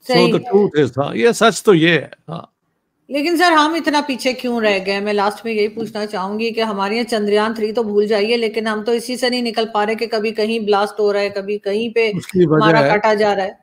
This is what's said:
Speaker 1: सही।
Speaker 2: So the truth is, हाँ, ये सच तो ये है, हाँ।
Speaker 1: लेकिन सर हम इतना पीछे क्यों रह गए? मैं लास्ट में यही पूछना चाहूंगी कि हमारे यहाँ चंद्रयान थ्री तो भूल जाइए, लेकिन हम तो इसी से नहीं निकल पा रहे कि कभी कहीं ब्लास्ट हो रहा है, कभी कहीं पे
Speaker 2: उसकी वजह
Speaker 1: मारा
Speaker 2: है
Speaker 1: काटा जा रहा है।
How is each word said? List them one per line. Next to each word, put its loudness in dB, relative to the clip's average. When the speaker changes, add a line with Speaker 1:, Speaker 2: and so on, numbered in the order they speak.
Speaker 1:
सही। 4
Speaker 2:
So 0
the -6
truth 2
is, -6
हाँ, -4
ये 2
सच 2
तो 8
ये 4
है, 0
हाँ। -12
Speaker 1:
लेकिन -2
सर 4
हम 2
इतना 0
पीछे -4
क्यों -4
रह 2
गए? -4
मैं -4
लास्ट -2
में -4
यही 0
पूछना -6
चाहूंगी -4
कि -4
हमारे -2
यहाँ -2
चंद्रयान 0
थ्री -4
तो -2
भूल 0
जाइए, 0
लेकिन -2
हम -4
तो 0
इसी -4
से -2
नहीं -2
निकल -2
पा -2
रहे -2
कि -4
कभी -2
कहीं -2
ब्लास्ट 0
हो 2
रहा 0
है, -2
कभी -6
कहीं -4
पे 0
Speaker 2:
उसकी -4
वजह 6
Speaker 1:
मारा 6
Speaker 2:
है 4
Speaker 1:
काटा 2
जा 2
रहा 0
है। -10